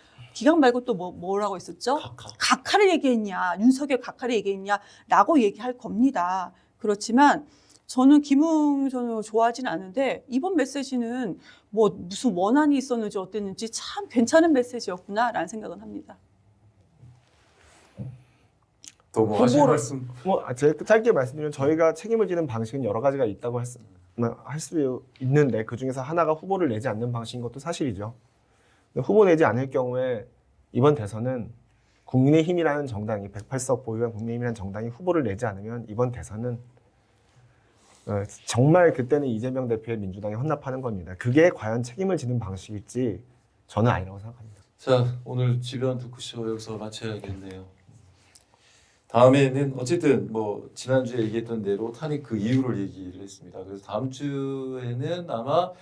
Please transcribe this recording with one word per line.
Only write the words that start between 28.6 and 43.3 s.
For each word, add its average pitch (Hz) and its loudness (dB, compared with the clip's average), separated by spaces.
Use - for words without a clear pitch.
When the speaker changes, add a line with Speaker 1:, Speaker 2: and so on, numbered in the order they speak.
Speaker 3:
근데 135 -4
후보 202 6
내지 160 6
않을 127 2
경우에 127 -2
이번 143 4
대선은 110 -6
국민의힘이라는 151 2
정당이, 107 -6
백팔 117 -6
석 123 -2
보유한 113 -4
국민의힘이라는 117 -6
정당이 101 -8
후보를 170 -2
내지 107 -4
않으면 110 -8
이번 120 -2
대선은, 113 -10
어, 101 -2
정말 156 6
그때는 139 0
이재명 127 -4
대표의 113 -4
민주당에 101 -8
헌납하는 135 -4
겁니다. 95 -8
그게 151 4
과연 113 -4
책임을 190 -2
지는 123 -4
방식일지 101 -6